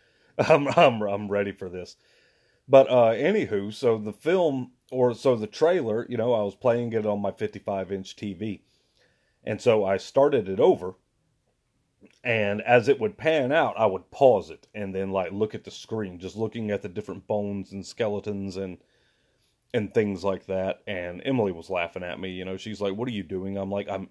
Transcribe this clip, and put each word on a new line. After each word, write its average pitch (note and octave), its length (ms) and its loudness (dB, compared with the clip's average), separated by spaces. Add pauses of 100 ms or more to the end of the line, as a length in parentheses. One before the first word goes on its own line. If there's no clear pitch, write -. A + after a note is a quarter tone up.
<laughs> - 360 -12
I'm, C#3+ 300 4
I'm, B2 340 4
I'm G2+ 260 -4
ready G2+ 240 0
for F#2 160 -14
this. F2+ 280 -12 (720)
But, C3+ 220 8
uh, A#2+ 240 6
anywho, A2 600 0
so A2+ 240 2
the G#2+ 140 -8
film, D3+ 600 0 (180)
or B2 220 2
so B2 240 2
the G#2+ 100 -4
trailer, B2+ 600 0
you A#2+ 80 -6
know, A#2 160 2
I A2 100 2
was G2+ 120 -4
playing A#2+ 400 0
it A2 100 0
on G#2 160 0
my G2+ 100 -2
fifty-five G2 640 -6
inch F#2+ 240 -8
T G2+ 160 -8
V. F#2 300 -8 (800)
And G#2+ 160 -4
so A2 240 6
I F#2+ 140 2
started C3+ 500 2
it F#2+ 100 -2
over, G2+ 360 4 (1300)
and G#2+ 400 0
as B2 260 4
it C3+ 120 2
would G#2+ 160 -4
pan D3+ 340 0
out, C3 280 0
I A2 80 4
would F#2 240 -4
pause G#2 400 6
it - 240 -20
and G2+ 200 -6
then, G2 160 -4
like, F#2 220 -2
look G#2+ 220 -2
at G#2+ 100 -14
the - 60 -16
screen, G2 480 -10
just F#2 180 -12
looking A2 340 -6
at G2+ 120 -2
the G#2 60 -10
different F#2+ 380 -12
bones G2+ 460 -4
and G2 120 -12
skeletons G2+ 720 -6
and, F#2+ 220 -8 (920)
and G#2+ 220 -4
things G2+ 280 0
like F#2+ 240 -4
that. F#2+ 400 -4
And F2 380 -10
Emily A#2 280 0
was E2 180 -14
laughing F2+ 320 -4
at F2 180 -8
me, F#2 100 -8
you F#2 140 -10
know, F#2+ 120 -8
she's G#2+ 240 -12
like, G2 140 -2
"What A#2+ 140 -6
are B2 40 -6
you G2+ 100 -6
doing?" F#2+ 340 -8
I'm G2 140 -6
like, G2+ 180 -6
"I'm F#2+ 220 -8